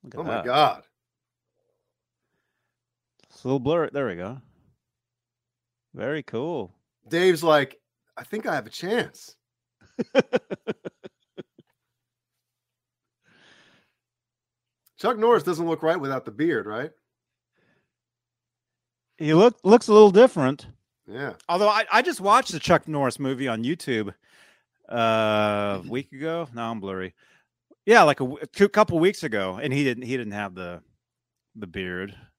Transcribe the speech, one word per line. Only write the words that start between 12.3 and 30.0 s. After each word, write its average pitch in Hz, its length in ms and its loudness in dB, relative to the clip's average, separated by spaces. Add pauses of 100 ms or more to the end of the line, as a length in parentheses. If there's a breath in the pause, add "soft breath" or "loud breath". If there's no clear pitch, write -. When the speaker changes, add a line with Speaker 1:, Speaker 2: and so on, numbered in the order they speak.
Speaker 2:
Chuck 220 200 -2
Norris 220 260 4
doesn't 165 240 -4
look 165 160 -4
right 165 160 0
without 135 260 -6
the 113 60 -12
beard, 127 340 -2
right? 117 260 -8 (2250)
Speaker 1:
He 156 160 0
look-, 220 300 6
looks 214 240 6
a 214 60 4
little 208 180 10
different. 165 560 4 (400)
Speaker 2:
Yeah. 127 260 -10 (140)
Speaker 1:
Although 196 220 2
I, 214 220 0
I 226 100 4
just 277 200 -4
watched 214 300 2
the 160 80 -8
Chuck - 280 2
Norris 143 320 -2
movie 135 280 -6
on 113 160 -4
YouTube, 120 460 -4 (800 soft breath)
uh, 120 60 -10
a 107 840 0
Speaker 2:
Mm-hmm. 85 80 -16
Speaker 1:
week 135 220 -10
ago. 160 420 -8
Now 117 180 -10
I'm 110 80 -10
blurry. 95 340 -10 (720)
Yeah, 214 180 6
like 147 160 4
a 135 60 -4
w-, 143 280 -12
two, 196 160 2
couple 185 300 0
weeks 190 240 0
ago, 98 380 -4
and 147 120 -6
he 143 100 -2
didn't, 123 200 -4